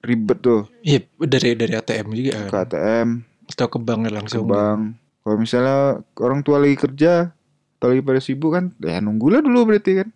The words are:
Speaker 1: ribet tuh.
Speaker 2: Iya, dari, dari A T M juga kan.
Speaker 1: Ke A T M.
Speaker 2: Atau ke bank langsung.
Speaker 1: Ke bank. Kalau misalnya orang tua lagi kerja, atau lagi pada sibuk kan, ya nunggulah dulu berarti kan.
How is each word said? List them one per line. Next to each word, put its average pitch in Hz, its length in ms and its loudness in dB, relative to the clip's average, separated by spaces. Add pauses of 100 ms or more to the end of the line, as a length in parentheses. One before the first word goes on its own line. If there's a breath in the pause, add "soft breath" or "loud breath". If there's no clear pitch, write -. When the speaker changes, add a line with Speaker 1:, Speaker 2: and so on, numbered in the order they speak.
Speaker 1:
ribet 117 400 -2
tuh. 110 260 2 (160)
Speaker 2:
Iya, 147 240 0 (140)
dari, 127 340 2
dari 113 180 -2
A 110 80 -4
T 110 140 -4
M 107 160 -8
juga 127 260 -4
kan. 107 100 -8
Speaker 1:
Ke 98 100 -4
A 92 100 0
T - 80 -8 (260)
M. 117 80 0 (380)
Speaker 2:
Atau - 220 -4
ke - 100 -6
bank 113 300 -4
langsung. 104 340 -6
Speaker 1:
Ke - 80 -2
bank. 104 300 0 (400)
Kalau 107 160 -2
misalnya 123 420 0 (380)
orang 131 240 -2
tua 143 180 2
lagi 143 180 4
kerja, 165 540 2 (460)
atau 127 100 -2
lagi 127 140 2
pada 131 180 0
sibuk 139 340 -2
kan, 180 260 -2
ya 85 200 -4
nunggulah 110 420 2
dulu 247 260 2
berarti 208 300 2
kan. 190 200 -2